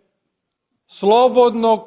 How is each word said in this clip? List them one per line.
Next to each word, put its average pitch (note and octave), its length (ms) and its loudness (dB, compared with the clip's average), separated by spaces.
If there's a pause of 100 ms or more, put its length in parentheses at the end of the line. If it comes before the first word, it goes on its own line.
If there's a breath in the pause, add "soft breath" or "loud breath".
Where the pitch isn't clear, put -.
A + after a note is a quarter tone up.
(1000)
slobodnog A3+ 880 0